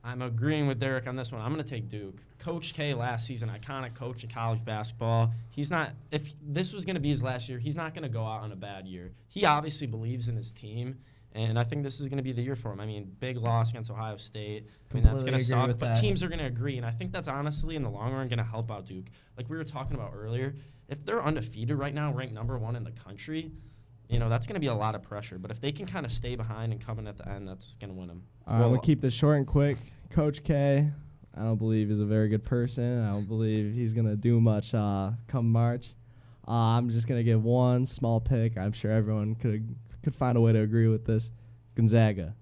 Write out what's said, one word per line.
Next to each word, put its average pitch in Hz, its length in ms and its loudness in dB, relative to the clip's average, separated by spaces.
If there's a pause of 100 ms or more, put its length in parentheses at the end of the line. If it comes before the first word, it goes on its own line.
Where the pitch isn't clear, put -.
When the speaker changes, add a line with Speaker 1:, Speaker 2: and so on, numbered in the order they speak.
Speaker 1:
I'm 123 200 -6
agreeing 139 420 0
with 131 140 0
Derek 131 260 -2
on 127 100 -6
this 120 160 -6
one. 113 100 -8
I'm 120 100 -4
gonna 156 120 -2
take 117 260 -8
Duke. 101 260 -10 (240)
Coach 170 340 -8
K 147 220 -2
last 120 320 -4
season, 117 240 -4
iconic 123 420 -8
coach 120 300 -10
in 113 80 -12
college 113 340 -2
basketball. 113 680 0 (200)
He's 147 180 -4
not, 160 220 0 (180)
if 151 320 -4
this 156 320 -4
was 185 120 -8
gonna 180 140 -2
be 143 100 0
his 127 120 2
last 123 260 -4
year, 127 120 -8
he's 147 160 -4
not 160 180 -6
gonna 156 160 -8
go 113 160 -4
out 110 160 -6
on 107 100 -8
a 98 40 -12
bad 95 320 -12
year. 90 240 -12 (160)
He 196 180 0
obviously 151 400 2
believes 117 420 -4
in 117 80 -2
his 113 160 -8
team, 120 460 -10 (380)
and 113 240 0
I 120 40 2
think 143 200 -2
this 139 160 -6
is 139 80 -6
gonna 139 160 -4
be 131 80 -4
the 120 100 -2
year 131 140 -4
for 113 160 -8
him. 98 80 -10
I 107 80 -8
mean, 101 320 -8
big 127 180 -6
loss 117 320 2
against 117 220 -6
Ohio 107 260 -8
State. 107 480 -10 (240)
I - 60 -8
mean, 123 80 6
that's 135 140 10
Speaker 2:
Completely 131 80 -2
Speaker 1:
gonna 135 100 0
Speaker 2:
agree 127 80 2
Speaker 1:
suck, 127 240 2
Speaker 2:
with 120 100 0
Speaker 1:
but 117 160 0
Speaker 2:
that. 113 80 6
Speaker 1:
teams 104 220 2
are - 60 -2
gonna 156 180 -4
agree, 127 300 -2
and 117 80 -6
I 117 40 -2
think 120 220 -6
that's 160 160 -6
honestly 151 480 -2
in 143 80 -2
the 110 80 -2
long 107 200 -4
run 135 160 -2
gonna 117 160 0
help 110 280 -4
out 98 160 -10
Duke. 92 180 -12 (320)
Like 120 140 -10
we 156 40 -6
were 160 80 -6
talking 151 300 -6
about 107 220 -6
earlier, 120 400 -4 (340)
if - 160 -10
they're 214 180 0
undefeated 120 540 -2
right 143 160 -2
now, 147 180 -2
ranked 123 220 -4
number 117 240 -4
one 113 180 -4
in 113 80 -6
the - 80 -10
country, 156 600 -10 (580)
you 117 80 2
know, 117 120 2
that's 113 180 0
gonna 107 120 -4
be 147 60 0
a 123 80 2
lot 107 220 0
of 95 80 -10
pressure. 104 340 -10
But 92 140 -10
if 113 100 -10
they 143 100 0
can 165 140 -8
kinda 175 240 -6
stay 123 260 -4
behind 113 380 -4
and 113 100 -6
come 113 140 -6
in 107 80 -8
at 104 140 -12
the - 100 -10
end, 98 180 -8
that's 95 180 -12
what's - 100 -20
gonna 98 180 -12
win 92 160 -10
'em. 87 140 -14 (240)
Speaker 3:
All 110 60 0
right, - 20 2
I'm 113 60 6
Speaker 4:
Well 117 100 8
Speaker 3:
gonna 127 100 4
keep 151 180 4
this 127 140 0
short 147 240 4
and 139 80 2
quick. 143 320 2 (320)
Coach 151 340 2
K, 143 460 4 (440)
I 101 100 -6
don't 113 120 2
believe 110 320 2
he's 104 140 2
a 104 40 2
very 107 220 4
good 107 160 2
person. 120 640 0
I 101 80 0
don't 104 120 -2
believe 107 480 0
he's 117 200 0
gonna 110 240 2
do 117 240 6
much, 107 320 4
uh, 101 380 2 (160)
come 117 220 2
March. 117 440 2 (520)
Uh, - 60 -4 (240)
I'm 120 140 2
just 117 180 2
gonna 120 160 2
give 113 220 6
one 123 400 4
small 113 340 2
pick. 113 380 2
I'm 101 160 0
sure 110 180 -2
everyone 107 440 2
could, 113 380 -2 (300)
could 139 100 0
find 123 240 2
a 117 40 8
way 113 100 8
to 110 80 8
agree 113 300 6
with 110 160 2
this. 113 260 0 (440)
Gonzaga. 107 680 4